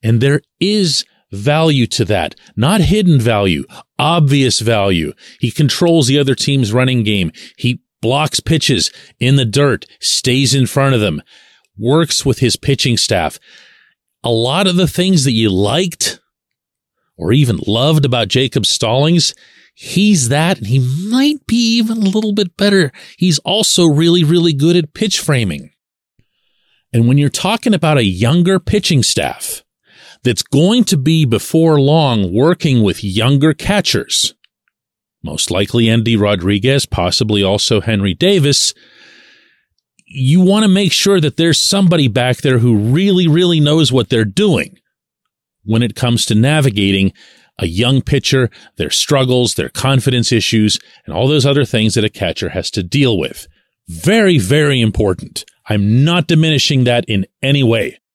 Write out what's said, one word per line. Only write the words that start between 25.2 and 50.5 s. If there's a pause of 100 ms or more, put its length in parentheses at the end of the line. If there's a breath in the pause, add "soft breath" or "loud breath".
And
when
you're
talking
about
a
younger
pitching
staff (600 loud breath)
that's
going
to
be
before
long
working
with
younger
catchers, (880)
most
likely
Endy
Rodriguez,
possibly
also
Henry
Davis, (1300 soft breath)
you
want
to
make
sure
that
there's
somebody
back
there
who
really,
really
knows
what
they're
doing (840)
when
it
comes
to
navigating (460 soft breath)
a
young
pitcher, (280 loud breath)
their
struggles,
their
confidence
issues, (260 soft breath)